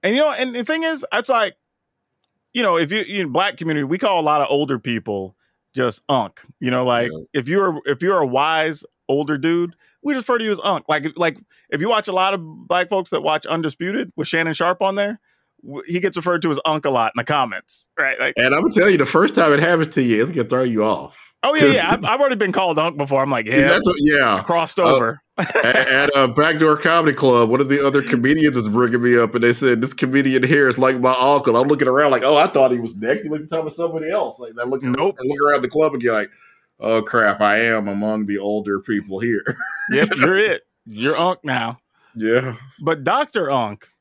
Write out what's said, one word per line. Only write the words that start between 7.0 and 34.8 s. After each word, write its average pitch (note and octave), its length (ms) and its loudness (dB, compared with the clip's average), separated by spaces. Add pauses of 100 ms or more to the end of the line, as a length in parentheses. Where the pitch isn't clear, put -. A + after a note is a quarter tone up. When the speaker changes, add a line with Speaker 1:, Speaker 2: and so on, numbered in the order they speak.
Speaker 2:
Yeah. D#2+ 80 -12 (140)
Speaker 1:
if C3 140 -4
you're, F3+ 380 -2
if C#3 180 -4
you're F#3 160 2
a D3 80 0
wise D#3 580 -2 (220)
older C#3+ 300 0
dude, E3+ 380 -2 (260)
we C#4+ 140 -4
refer B3 220 -2
to A3+ 60 -4
you G#3+ 80 -2
as G3 120 -4
Unc. F3+ 240 -4
Like, D3+ 180 -2 (120)
like, E3+ 200 -2 (320)
if D3 120 -4
you G3+ 80 -2
watch G#3+ 180 0
a G3 60 -6
lot F#3 200 0
of F#3+ 80 -4
black F3 480 -4
folks F#3+ 200 -2
that D3+ 120 -2
watch D#3 240 -2
Undisputed E3 680 -6
with D3+ 120 -6
Shannon E3 260 -2
Sharpe F3 280 -2
on G3 140 -2
there, G3+ 240 -4 (420)
w-, C3+ 240 -14
he F3 140 -4
gets F3+ 160 -2
referred E3+ 280 -2
to E3 80 0
as C#3 140 -2
Unc D#3 200 -2
a D3 40 2
lot A#2 260 0
in B2 40 -2
the A#2 60 -4
comments, B2+ 640 -4 (100)
right? C3+ 200 -2
Like, C3+ 180 -2
Speaker 2:
And B2+ 180 2
I'm D#3 60 0
gonna D#3+ 120 0
tell G3 160 4
you, F#3 80 4
the C#3+ 80 2
first - 300 2
time D#3+ 160 4
it C#3+ 80 4
happens E3 360 0
to C#3+ 60 2
you, A2+ 200 2
it's D3 100 0
gonna C3+ 160 -2
throw B2+ 160 0
you A2 220 0
off. D#2 480 -6 (100)
Speaker 1:
Oh, C#4 100 0
yeah, D#4 80 2
Speaker 2:
'Cause - 140 6
Speaker 1:
yeah. E3+ 160 0
I've, - 140 -2
I've A#3 140 0
already C4+ 160 2
been G3 160 -2
called F3 280 0
Unc D#3+ 180 -2
before. C#3 240 0
I'm C#3 80 0
like, A#2+ 160 -2
Speaker 2:
Yeah, B2 140 2
Speaker 1:
"Yeah, C3+ 100 6
Speaker 2:
that's F3+ 160 2
what, F3 140 2
yeah. C#3 440 2
Speaker 1:
crossed E3+ 360 -2
Speaker 2:
Uh, D#3 160 4
Speaker 1:
over." A#2+ 340 -2
<laughs> - 80 -14
Speaker 2:
at, - 280 0
at, C3 500 2
uh, C3+ 120 4
Backdoor D3+ 500 2
Comedy D#3+ 380 2
Club, A#2+ 340 4
one B2+ 120 2
of C3+ 80 0
the C#3 160 2
other C#3 160 2
comedians C#3 540 2
was A2+ 140 -2
bringing A#2+ 320 2
me A#2+ 160 4
up, A#2 180 2
and A#2 80 0
they A#2+ 100 4
said, A#2+ 280 0
"This C3 120 -4
comedian C3+ 500 0
here C#3 240 4
is B2 100 0
like C3 220 2
my B2+ 180 2
uncle." C3 400 2
I'm C3 100 2
looking C#3+ 200 2
around C#3 240 4
like, B2 120 0
"Oh, D3 140 4
I E3 100 4
thought C3 240 4
he B2 80 -2
was A2 180 -10
next." A#2+ 260 -2
He D#3 60 -10
looked D3+ 200 -8
talking D#3+ 200 -4
to D3+ 40 -14
somebody D#3+ 360 -6
else. F#3 300 -4
Like, A2+ 200 -16
I A#2+ 60 -4
look, C3+ 180 -4